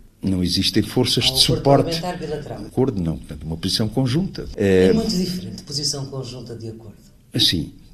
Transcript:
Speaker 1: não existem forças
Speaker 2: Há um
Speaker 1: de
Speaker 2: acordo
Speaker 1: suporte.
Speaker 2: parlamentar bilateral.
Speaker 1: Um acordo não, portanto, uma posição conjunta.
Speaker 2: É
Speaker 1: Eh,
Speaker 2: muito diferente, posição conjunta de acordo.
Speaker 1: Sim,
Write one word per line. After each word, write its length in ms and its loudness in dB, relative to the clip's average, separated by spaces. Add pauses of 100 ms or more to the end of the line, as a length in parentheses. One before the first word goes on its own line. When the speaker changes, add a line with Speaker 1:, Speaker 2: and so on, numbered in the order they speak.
(220)
Speaker 1:
não 220 0
existem 380 2
forças 420 0
Speaker 2:
Há 40 4
um 60 0
Speaker 1:
de 60 0
Speaker 2:
acordo 160 4
Speaker 1:
suporte. 440 4
Speaker 2:
parlamentar 180 -6
bilateral. 420 -8
Speaker 1:
Um 60 -12
acordo 340 0
não, 160 -2
portanto, 280 -12
uma 120 -6
posição 320 -2
conjunta. 680 -2
Speaker 2:
É 340 6
Speaker 1:
Eh, 40 6
Speaker 2:
muito 240 2
diferente, 460 -4
posição 420 -6
conjunta 500 -10
de 140 -10
acordo. 300 -16 (400)
Speaker 1:
Sim, 340 2 (220)